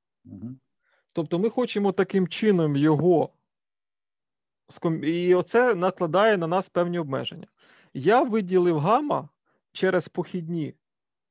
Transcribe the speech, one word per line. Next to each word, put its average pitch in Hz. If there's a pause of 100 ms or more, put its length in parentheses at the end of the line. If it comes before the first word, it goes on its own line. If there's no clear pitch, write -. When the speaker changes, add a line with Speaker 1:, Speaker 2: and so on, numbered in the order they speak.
(240)
Speaker 1:
Мгм. 104 (520)
Speaker 2:
Тобто 170
ми 220
хочемо 214
таким 185
чином 170
його 151 (1400)
ском-, 160
і 175
оце 226
накладає 185
на 165
нас 180
певні 175
обмеження. 139 (480)
Я 196
виділив 180
гамма 190 (440)
через 185
похідні, 165 (560)